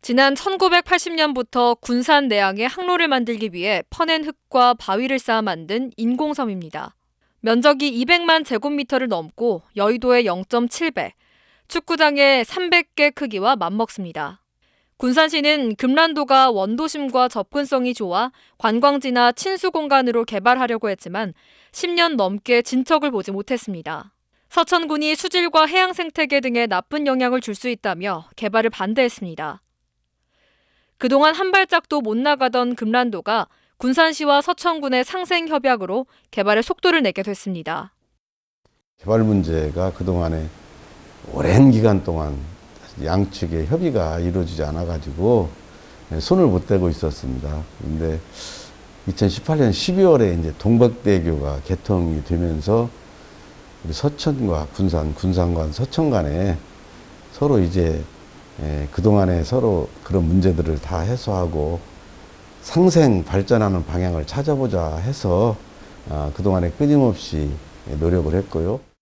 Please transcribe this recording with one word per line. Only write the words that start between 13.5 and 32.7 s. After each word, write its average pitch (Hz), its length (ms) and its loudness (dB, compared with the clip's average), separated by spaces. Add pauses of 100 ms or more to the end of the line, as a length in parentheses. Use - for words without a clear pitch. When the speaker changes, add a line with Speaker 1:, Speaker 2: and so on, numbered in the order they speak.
Speaker 1:
맞먹습니다. 185 880 -6 (560)
군산시는 285 760 2
금란도가 269 720 4
원도심과 254 800 -2
접근성이 247 680 -2
좋아 214 380 -4 (260)
관광지나 247 760 2
친수 370 360 -2
공간으로 269 560 2
개발하려고 233 640 0
했지만 190 460 -8 (360)
십 349 200 -6
년 339 240 2
넘게 208 480 2
진척을 277 480 0
보지 196 200 -6
못했습니다. 190 800 -8 (380)
서천군이 311 680 0
수질과 339 500 2
해양 370 260 2
생태계 320 480 -2
등에 240 280 -2
나쁜 247 380 -4
영향을 254 360 0
줄 220 120 -8
수 247 140 -8
있다며 185 720 -6
개발을 226 320 0
반대했습니다. 196 920 -4 (1400)
그동안 277 380 4
한 370 160 0
발짝도 359 480 2
못 220 160 -2
나가던 247 600 0